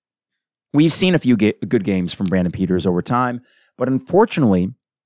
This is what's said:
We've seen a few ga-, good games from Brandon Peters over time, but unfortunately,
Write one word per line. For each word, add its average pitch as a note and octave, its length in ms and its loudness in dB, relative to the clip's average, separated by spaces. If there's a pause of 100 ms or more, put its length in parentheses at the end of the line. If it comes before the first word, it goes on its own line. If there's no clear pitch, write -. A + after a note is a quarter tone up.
(760)
We've D#3 180 4
seen F#3 220 0
a D#3 60 2
few B2 160 2
ga-, G2+ 180 2 (140)
good G#2 160 0
games F2+ 280 -2
from G2 140 -6
Brandon F2+ 240 0
Peters F2+ 340 -2
over F2+ 160 0
time, B2 400 -2 (360)
but B2 100 -4
unfortunately, C3 880 0 (320)